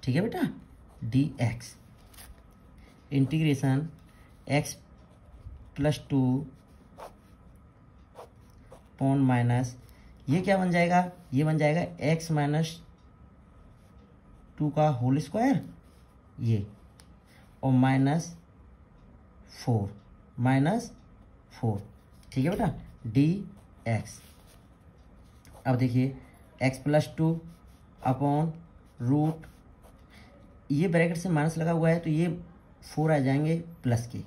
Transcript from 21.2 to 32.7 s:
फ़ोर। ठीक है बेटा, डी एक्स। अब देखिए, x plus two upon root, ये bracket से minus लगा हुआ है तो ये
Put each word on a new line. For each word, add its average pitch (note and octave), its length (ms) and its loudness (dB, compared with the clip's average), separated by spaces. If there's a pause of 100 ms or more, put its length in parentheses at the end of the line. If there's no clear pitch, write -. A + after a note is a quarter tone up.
फ़ोर। G#2 300 -4 (500)
ठीक C3 120 -2
है D#3+ 60 0
बेटा, G#3 220 -2 (340)
डी D3+ 380 2 (440)
एक्स। - 320 -6 (1500)
अब B2+ 100 2
देखिए, B2+ 400 0 (460)
x C3 180 -2
plus D3+ 260 2 (100)
two D#3+ 180 2 (720)
upon C#3+ 420 0 (520)
root, D3+ 440 0 (1200)
ये C#3+ 180 2
bracket E3+ 280 2
से - 120 -6
minus D#3+ 300 2
लगा D#3+ 120 0
हुआ E3 200 2
है E3+ 80 4
तो D#3+ 120 -4
ये D#3+ 160 2 (580)